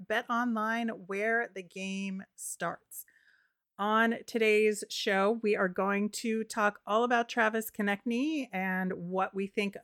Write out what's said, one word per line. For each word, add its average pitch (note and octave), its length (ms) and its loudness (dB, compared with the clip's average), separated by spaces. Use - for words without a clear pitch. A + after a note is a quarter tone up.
BetOnline, A#3 840 0
where A3 480 0
the F#3+ 80 -10
game F#3+ 600 -6
starts. - 680 -8
On A3 360 4
today's G#3+ 640 4
show, G#3 540 2
we G#3 120 4
are G3 140 2
going G3+ 400 0
to A3 340 -2
talk G#3 440 0
all A3 180 4
about A#3+ 240 2
Travis A3 420 0
Konecny A#3+ 800 -2
and F#3 440 -2
what F#3 400 -2
we G3 120 -2
think G3+ 380 -2